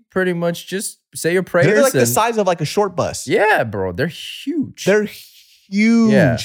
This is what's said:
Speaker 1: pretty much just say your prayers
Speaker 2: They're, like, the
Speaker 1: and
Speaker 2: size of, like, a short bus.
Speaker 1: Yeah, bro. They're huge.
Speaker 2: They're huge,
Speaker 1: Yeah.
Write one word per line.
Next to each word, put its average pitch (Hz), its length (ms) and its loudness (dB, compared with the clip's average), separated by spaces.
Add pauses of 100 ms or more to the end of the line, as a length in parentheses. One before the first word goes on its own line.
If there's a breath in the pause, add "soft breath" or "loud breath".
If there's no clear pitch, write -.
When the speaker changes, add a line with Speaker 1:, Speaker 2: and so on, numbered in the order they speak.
Speaker 1:
pretty 185 240 -2
much 170 340 -4
just - 320 -8 (140)
say 165 200 -2
your 185 100 0
prayers 180 240 2
Speaker 2:
They're, 214 160 4
like, 269 100 2
the 139 60 2
Speaker 1:
and 120 80 2
Speaker 2:
size 220 300 0
of, 202 100 0
like, 175 140 0
a 151 40 -2
short 202 300 -2
bus. 110 320 -4
Speaker 1:
Yeah, 240 380 2
bro. 98 260 -4
They're 113 160 -4
huge. - 800 -8
Speaker 2:
They're 208 180 2
huge, 220 1080 0
Speaker 1:
Yeah. 151 340 4